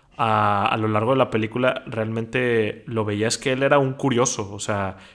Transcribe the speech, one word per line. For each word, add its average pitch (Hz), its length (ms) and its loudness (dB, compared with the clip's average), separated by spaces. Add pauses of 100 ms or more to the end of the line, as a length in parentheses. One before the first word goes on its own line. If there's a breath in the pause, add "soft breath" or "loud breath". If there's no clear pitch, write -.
(160 loud breath)
a, 104 500 2
a - 100 0
lo 110 120 0
largo 110 240 2
de 135 60 4
la 127 120 2
película 117 560 0
realmente 113 1000 -2
lo 110 200 -2
veías 107 320 -2
que 135 140 -2
él 127 100 0
era 143 160 6
un 135 160 2
curioso. 120 580 0
O 101 60 -10
sea, 98 400 -4 (160 loud breath)